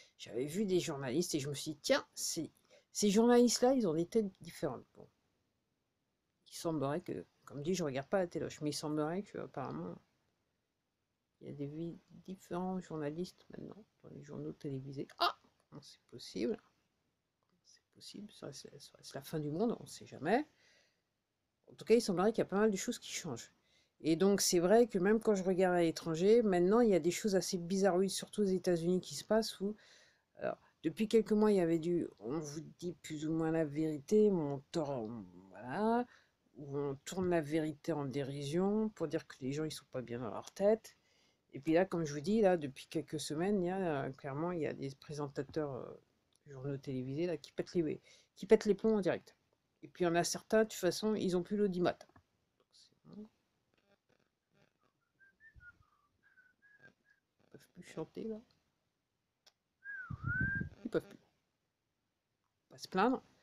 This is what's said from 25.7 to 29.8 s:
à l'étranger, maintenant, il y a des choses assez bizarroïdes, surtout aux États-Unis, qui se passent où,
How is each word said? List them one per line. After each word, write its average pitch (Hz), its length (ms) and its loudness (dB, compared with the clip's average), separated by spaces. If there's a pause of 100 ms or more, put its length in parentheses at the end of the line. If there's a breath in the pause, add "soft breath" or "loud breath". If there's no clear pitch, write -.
à 175 60 4
l'étranger, 170 600 4
maintenant, 190 380 6
il 233 100 6
y 190 60 6
a 165 40 4
des 165 120 2
choses 196 240 0
assez 180 240 0
bizarroïdes, 190 500 2
surtout - 320 -6
aux 208 40 4
États-Unis, 180 540 2
qui - 140 -8
se - 100 -10
passent 220 360 0
où, 208 160 -4 (600 soft breath)